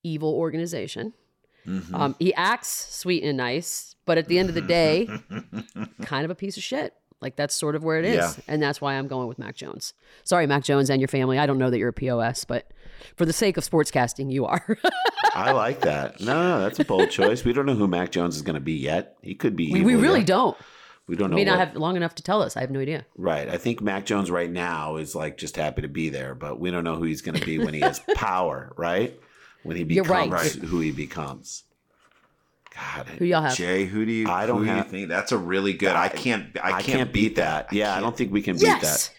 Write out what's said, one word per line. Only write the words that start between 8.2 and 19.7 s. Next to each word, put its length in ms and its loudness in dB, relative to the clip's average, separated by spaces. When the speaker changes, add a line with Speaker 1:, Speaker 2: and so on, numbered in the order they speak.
Speaker 1:
And 160 0
that's 160 0
why 160 -2
I'm 120 -4
going 200 -4
with 100 -10
Mac 180 -10
Jones. 380 -12
Sorry, 240 4
Mac 160 2
Jones 260 4
and 120 4
your 80 2
family. 280 2
I 80 4
don't 140 2
know 100 2
that 80 2
you're 120 2
a 40 -4
P 160 -4
O 100 0
S, 260 -2
but 260 -6
for 80 4
the 80 0
sake 240 2
of 120 -2
sportscasting, 600 2
you 140 2
are. 320 0
<laughs> 300 2
Speaker 3:
I 160 2
like 300 2
that. 400 -2
No, 200 0
no, 200 2
that's 180 -2
a 60 4
bold 260 4
choice. 320 2
We 100 2
don't 120 2
know 100 4
who 120 4
Mac 240 0
Jones 240 0
is 80 -6
gonna 160 -2
be 140 -2
yet. 480 -2
He 140 -10
could 200 0
be 160 0